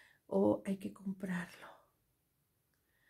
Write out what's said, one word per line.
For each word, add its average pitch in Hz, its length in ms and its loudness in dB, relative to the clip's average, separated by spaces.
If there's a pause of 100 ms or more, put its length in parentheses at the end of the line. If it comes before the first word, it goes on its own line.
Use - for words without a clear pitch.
(280)
"Oh, 202 380 4
hay 196 120 -2
que 196 160 -8
comprarlo". 185 720 -6 (1400)